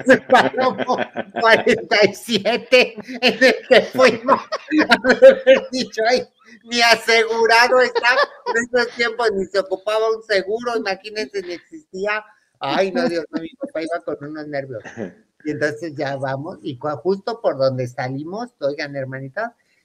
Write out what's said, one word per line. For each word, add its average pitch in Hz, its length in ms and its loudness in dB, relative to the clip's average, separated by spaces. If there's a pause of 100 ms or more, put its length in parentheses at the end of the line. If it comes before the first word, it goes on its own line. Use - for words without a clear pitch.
su 247 220 4
palomo 247 680 2 (420)
cuarenta 226 640 2
y 196 100 2
siete, 226 840 0 (260)
en 233 200 0
el 247 140 6 (140)
que 226 140 6
fuimos. 247 580 2 (280)
<laughs> 302 200 2
Haber 254 840 6
dicho, 220 380 -6
"Ay, 254 140 0 (420)
ni 233 160 -2
asegurado 226 1000 4
está". 247 300 2 (380)
En 240 320 -2
esos 233 160 -2
tiempos 233 380 -2
ni 190 120 -4
se 196 140 -2
ocupaba 214 540 -2
un 220 100 -6
seguro, 220 520 -4
imagínense, 208 680 -8
ni 175 100 -12
existía. 190 720 -8 (340)
Ay, 165 320 -2
no, 170 160 -2
Dios 170 240 -4
mío, 165 120 -8
mi - 120 -14
papá 160 260 -10
iba 165 220 -6
con 151 140 -8 (120)
unos 151 160 -12
nervios. 135 380 -10 (600)
Y 151 60 -4
entonces 151 440 -6
ya 139 220 -6
vamos, 139 460 -8
y 147 140 -8
cua-, 147 240 -6
justo 196 400 -4
por 160 160 -2
donde 131 300 -2
salimos, 151 640 -8 (100)
oigan, 143 380 -6
hermanitas, 135 560 -10 (320)